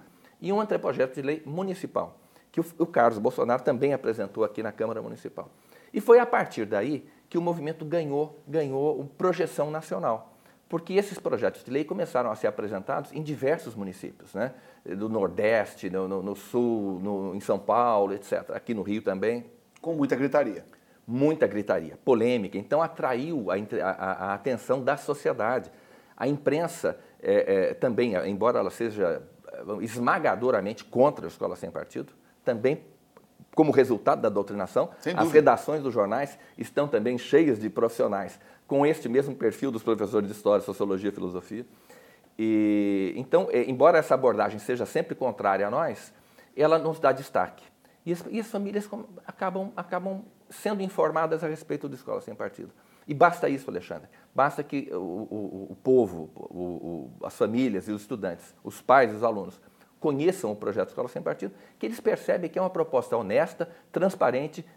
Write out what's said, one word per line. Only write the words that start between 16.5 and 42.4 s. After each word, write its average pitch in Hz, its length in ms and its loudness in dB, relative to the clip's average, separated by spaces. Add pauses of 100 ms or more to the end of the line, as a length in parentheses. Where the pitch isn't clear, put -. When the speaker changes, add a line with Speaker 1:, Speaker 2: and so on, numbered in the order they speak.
Speaker 1:
no, 98 340 -4
em 101 60 -8
São 101 180 0
Paulo, 107 560 2
et 101 100 -10
cetera, - 320 -6
aqui 113 180 -6
no 101 80 -4
Rio 107 200 -4
também. 107 440 -2 (340)
Speaker 2:
Com 165 140 -6
muita 139 200 0
gritaria. 127 500 0 (420)
Speaker 1:
Muita 135 400 2
gritaria, 98 580 -4
polêmica. 117 520 2
Então, 123 240 0
atraiu 151 680 -2
a 95 80 0
inte-, 107 220 -4
a, 92 100 0
a, 95 220 -4
a 98 220 -4
atenção 127 480 -2
da 139 140 2
sociedade. 127 760 -2 (460)
A 127 120 -2
imprensa, 147 720 -2 (220)
é, 95 500 4
é, - 40 -4
também, 120 400 2 (120)
embora 110 320 2
ela 95 120 0
seja, 101 520 -2 (300)
é, 98 320 -8
esmagadoramente 120 1000 0
contra 131 420 2
a - 20 -8
escola 90 280 -6
sem 87 140 -10
partido, 85 420 -10 (320)
também 123 400 0 (680)
como 151 180 6
resultado 120 500 4
da 113 60 4
doutrinação, 101 600 -2 (100)
Speaker 2:
Sem 190 120 -4
Speaker 1:
as 180 60 0
Speaker 2:
dúvida. - 160 4
Speaker 1:
redações 143 480 6
dos 131 100 -2
jornais 113 460 0 (180)
estão 143 320 -2
também 120 300 2
cheias 139 420 6
de 110 80 -4
profissionais 107 720 0 (260)
com 139 200 4
este 147 220 0
mesmo 135 260 2
perfil 123 360 0
dos 113 120 -6
professores 107 440 2
de 104 80 -8
História, 101 300 4
Sociologia 98 460 -2
e - 20 -2
Filosofia. 92 540 -8 (720)
E, 104 800 2